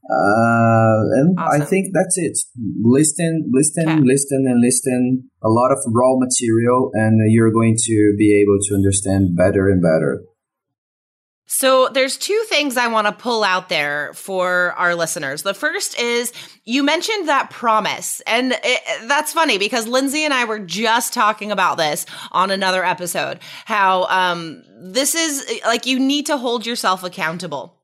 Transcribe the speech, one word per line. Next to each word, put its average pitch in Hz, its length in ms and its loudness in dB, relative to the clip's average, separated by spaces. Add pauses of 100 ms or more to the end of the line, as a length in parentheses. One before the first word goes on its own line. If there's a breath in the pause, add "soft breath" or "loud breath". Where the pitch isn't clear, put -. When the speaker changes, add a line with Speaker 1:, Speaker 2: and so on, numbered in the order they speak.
(100)
Speaker 1:
Uh, 113 1080 2
and 175 180 4
I 165 40 -4 (140)
Speaker 2:
Awesome. 147 100 0
Speaker 1:
think 190 260 0
that's 190 240 0
it. 170 200 -4 (460)
Listen, 151 720 2
listen, 151 360 0
Speaker 2:
Okay. 160 120 2
Speaker 1:
listen, 135 480 2
and 123 120 2
listen. 127 680 0 (160)
A 110 40 2
lot 123 220 4
of 139 160 2
raw 127 320 2
material, 123 760 0
and 110 260 4 (100)
you're 113 220 6
going 113 320 4
to 104 320 2
be 104 260 4
able 101 160 4 (100)
to 101 60 -2
understand 98 640 2
better 95 320 2
and 92 140 2
better. 78 400 0 (1300)
Speaker 2:
So 262 380 2
there's 262 300 -2
two 415 300 -2
things 294 280 -2
I 240 120 0
wanna 214 240 0
pull 226 300 -2
out 185 280 0
there 147 440 -2
for 180 600 -2
our 175 180 0
listeners. 156 480 -6
The 196 120 -4
first 330 440 -6
is 240 320 -2 (360 loud breath)
you 254 160 -2
mentioned 349 460 -2
that 277 200 0
promise. 214 800 -2
And 247 260 0 (100)
it, 247 180 0 (280)
that's 302 240 -2
funny 302 240 0
because 214 320 -4
Lindsay 269 360 -2
and 294 100 0
I 247 100 0
were 214 140 -6
just 214 560 -2
talking 214 360 0
about 185 280 0
this 160 260 -2 (280 loud breath)
on 190 180 2
another 190 340 0
episode, 170 540 -4 (260 loud breath)
how, 190 400 2
um, 170 580 -2 (160)
this 202 360 -4
is, 285 500 -4
like, 240 220 0
you 262 120 -2
need 277 280 0
to 311 100 -2
hold 240 300 -4
yourself 202 360 -2
accountable. 165 800 -8